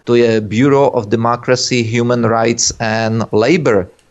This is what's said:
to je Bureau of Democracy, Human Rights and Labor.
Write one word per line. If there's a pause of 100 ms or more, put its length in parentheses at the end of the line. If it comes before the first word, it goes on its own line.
to
je
Bureau
of
Democracy, (160)
Human
Rights
and
Labor. (240)